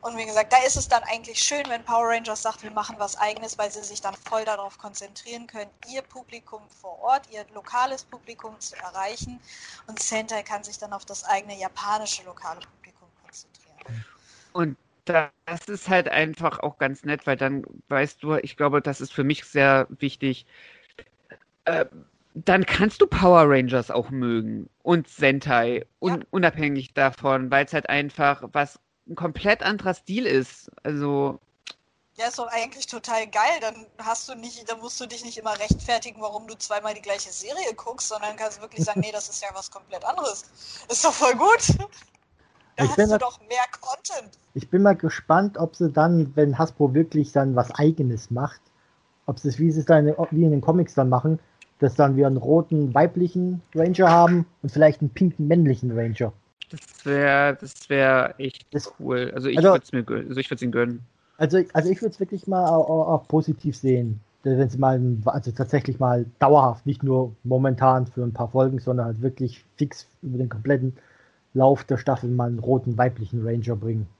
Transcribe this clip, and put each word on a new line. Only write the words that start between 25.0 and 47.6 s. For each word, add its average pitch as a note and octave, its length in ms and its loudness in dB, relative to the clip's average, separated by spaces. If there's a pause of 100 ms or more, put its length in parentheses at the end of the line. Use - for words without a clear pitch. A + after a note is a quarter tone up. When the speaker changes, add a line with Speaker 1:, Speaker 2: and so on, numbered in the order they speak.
Speaker 2:
Sentai, C3 800 0 (140)
un-, F3 220 -2
Speaker 1:
Ja. - 80 -14
Speaker 2:
unabhängig D3+ 640 -2
davon, C3+ 580 0
weil's C#3 220 0
halt D3+ 160 -4
einfach C#3+ 600 -2
was C#3+ 280 -4 (300)
ein E3 60 -12
komplett F3+ 480 -2
anderer F#3+ 300 -4
Stil G#3+ 320 -6
ist. C3 440 -2 (140)
Also C#3+ 560 -4 (760)
Speaker 1:
Ja, A#3 120 -6
ist A#3+ 120 -8
doch A#3+ 80 -8
eigentlich A#3 400 -8
total A3+ 400 -6
geil. B3 340 0
Dann A3 240 -8 (140)
hast - 300 -6
du C4 60 -14
nicht, A#3 340 -18
dann A3+ 100 -8
musst A#3 200 -14
du B3+ 80 -10
dich A#3 180 -16
nicht A3+ 120 -14
immer G#3+ 220 -6
rechtfertigen, A3 640 -4
warum G#3+ 260 -10
du A3 100 -18
zweimal G#3+ 360 -8
die G#3 80 -16
gleiche G3 300 -8
Serie C4+ 440 -10
guckst, - 340 -10
sondern G#3+ 260 -8
kannst G#3+ 260 -10
wirklich G#3+ 220 -8
sagen, G#3 160 -4
Speaker 3:
<laughs> F3+ 40 -2
Speaker 1:
"Nee, G#3+ 80 -8
das G#3 180 -10
ist - 120 -12
ja G3+ 120 -10
was F#3+ 180 -14
komplett F#3+ 340 -16
anderes." C4 400 -6 (440)
Ist - 160 -2
doch D#4 80 2
voll B3+ 220 2
gut. G4+ 340 4 (1080)
Da - 80 0
Speaker 3:
Ich - 60 2
Speaker 1:
hast - 80 -4
Speaker 3:
bin G#3 80 6
Speaker 1:
du G#3+ 80 0
Speaker 3:
mal G#3+ 40 2
Speaker 1:
doch B3 300 -4
mehr B3 160 -2 (180)
Content. C4 560 -10 (160)
Speaker 3:
Ich - 160 -10
bin F3+ 140 4
mal G3 120 6
gespannt, F#3 600 0
ob E3 180 -4
sie E3+ 160 0
dann, D#3 440 4
wenn C#3+ 240 2
Hasbro D3+ 340 2
wirklich D3+ 380 2
dann C3+ 240 2
was B2 160 0